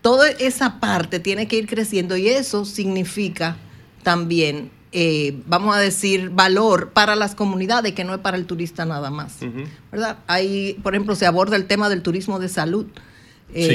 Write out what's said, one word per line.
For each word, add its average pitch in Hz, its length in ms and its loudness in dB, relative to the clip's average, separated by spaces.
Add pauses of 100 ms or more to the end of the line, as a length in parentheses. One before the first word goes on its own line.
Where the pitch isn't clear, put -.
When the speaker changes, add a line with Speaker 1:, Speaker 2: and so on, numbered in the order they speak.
Speaker 1:
toda 262 280 6
esa 254 500 -2
parte 180 400 0
tiene 196 260 -2
que 214 100 -2
ir 220 120 -2
creciendo 202 480 -2
y 190 120 2
eso 247 360 0
significa 190 920 -4 (460)
también, 165 720 0 (180)
eh, 151 460 0 (100)
vamos 196 300 2
a - 20 4
decir, 190 520 0
valor 185 600 4
para 208 240 4
las 208 220 -2
comunidades, 196 560 0
que 190 100 -6
no 180 120 -4
es 190 60 -8
para 190 160 -2
el 180 100 -4
turista 170 400 -6
nada 147 260 -4
más, 147 280 -10
Speaker 2:
Ujú. 127 220 -8 (300)
Speaker 1:
¿verdad? 220 340 -6
Ahí, 196 560 -2
por 196 140 -2
ejemplo, 202 180 0
se 190 120 2
aborda 185 280 4
el 196 120 0
tema 202 220 2
del 190 140 0
turismo 190 380 -2
de 185 80 -4
salud, 180 380 -2 (680)
eh, 165 200 0